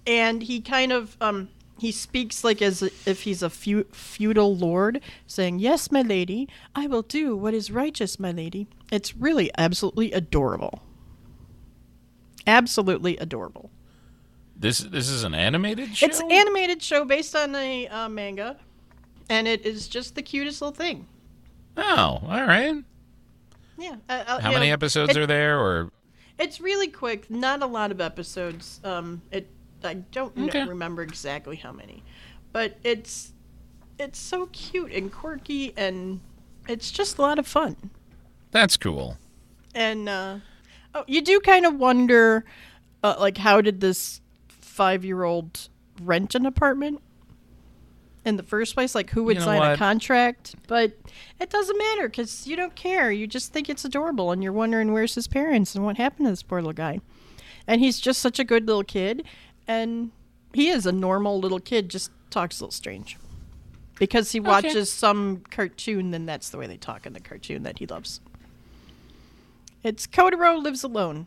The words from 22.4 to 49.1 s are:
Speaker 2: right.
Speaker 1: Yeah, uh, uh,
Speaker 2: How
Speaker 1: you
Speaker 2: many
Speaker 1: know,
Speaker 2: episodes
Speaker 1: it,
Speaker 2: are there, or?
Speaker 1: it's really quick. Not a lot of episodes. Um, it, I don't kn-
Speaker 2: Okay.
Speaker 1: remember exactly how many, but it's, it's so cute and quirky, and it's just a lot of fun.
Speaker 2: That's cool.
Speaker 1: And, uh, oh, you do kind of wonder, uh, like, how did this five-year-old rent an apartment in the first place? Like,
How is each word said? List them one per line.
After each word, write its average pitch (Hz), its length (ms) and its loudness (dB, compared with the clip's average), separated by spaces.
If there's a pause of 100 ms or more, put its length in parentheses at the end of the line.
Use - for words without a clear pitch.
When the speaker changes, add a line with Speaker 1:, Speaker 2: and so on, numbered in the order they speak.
Speaker 2:
right. 254 260 4 (1040)
Speaker 1:
Yeah, 320 200 -12 (120)
uh, 254 160 -4
uh, 247 140 -4
Speaker 2:
How - 100 0
Speaker 1:
you - 60 4
Speaker 2:
many 143 140 4
Speaker 1:
know, 147 40 4
Speaker 2:
episodes 147 420 2
Speaker 1:
it, - 20 2
Speaker 2:
are 151 100 2
there, 147 320 4
or? 87 320 2 (480)
Speaker 1:
it's - 200 -4
really 381 280 0
quick. 233 420 -8
Not 262 320 -2
a 269 60 -2
lot 214 240 -2
of 185 100 -6
episodes. 170 840 -8
Um, 170 380 -8 (100)
it, 196 160 -8 (360)
I 180 120 -6
don't 240 400 -10
kn- 269 140 -2
Speaker 2:
Okay. 277 160 -2
Speaker 1:
remember 170 380 -8
exactly 147 540 -10
how - 140 -16
many, - 320 -20 (480)
but 220 320 -4
it's, - 500 -4 (640)
it's 277 180 -8
so 370 300 -6
cute - 440 -8
and 196 200 -6
quirky, 285 640 -8
and 185 420 -4 (480)
it's 233 220 -8
just - 300 -4
a - 20 2
lot 294 160 2
of 285 80 -2
fun. 262 460 -2 (580)
Speaker 2:
That's - 280 4
cool. 67 400 -4 (580)
Speaker 1:
And, 220 340 -2
uh, 190 280 -6 (580)
oh, 294 100 -4
you 302 160 2
do 381 200 6
kind 370 260 8
of 302 80 4
wonder, 240 680 6 (600)
uh, 208 160 4
like, 196 180 2
how 208 240 8
did 202 200 2
this - 400 0 (260)
five-year-old 185 1200 -2 (340)
rent 180 320 0
an 254 100 2
apartment 277 560 0 (1200)
in 214 120 0
the 180 60 -6
first 220 320 -2
place? 262 180 0
Like, 202 180 -2